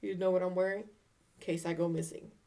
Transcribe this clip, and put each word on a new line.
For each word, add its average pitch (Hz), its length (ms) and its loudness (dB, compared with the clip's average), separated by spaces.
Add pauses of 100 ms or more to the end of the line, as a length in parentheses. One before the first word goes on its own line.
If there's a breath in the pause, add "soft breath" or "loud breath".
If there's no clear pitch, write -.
You 196 140 -4
know 185 160 2
what 185 120 4
I'm 185 120 -2
wearing? 196 280 2
In - 640 -20
case 160 200 -2
I 170 80 0
go 170 140 2
missing." 160 440 -4 (160)